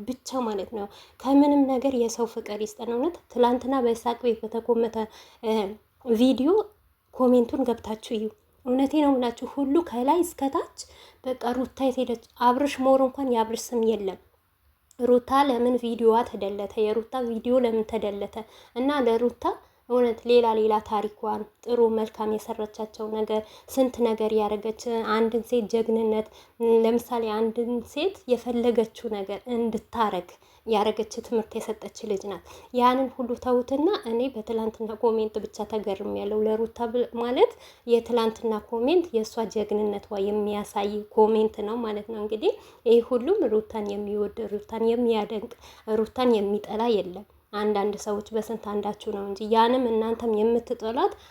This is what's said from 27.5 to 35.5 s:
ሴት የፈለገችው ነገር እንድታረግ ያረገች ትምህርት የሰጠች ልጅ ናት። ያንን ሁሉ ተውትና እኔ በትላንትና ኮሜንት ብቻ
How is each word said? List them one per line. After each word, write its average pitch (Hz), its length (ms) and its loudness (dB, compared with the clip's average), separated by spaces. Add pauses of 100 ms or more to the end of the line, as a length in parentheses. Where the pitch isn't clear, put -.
ሴት 339 300 -4 (120)
የፈለገችው 233 840 0
ነገር 202 280 -6 (120)
እንድታረግ 220 800 -2 (360)
ያረገች 214 540 0
ትምህርት 220 340 -4
የሰጠች 220 500 -10
ልጅ 208 220 -4
ናት። 190 180 -10 (300)
ያንን 254 360 4
ሁሉ 233 280 -8
ተውትና 254 520 0 (160)
እኔ 233 140 -2 (100)
በትላንትና 220 640 -6
ኮሜንት 220 440 0
ብቻ 208 280 -10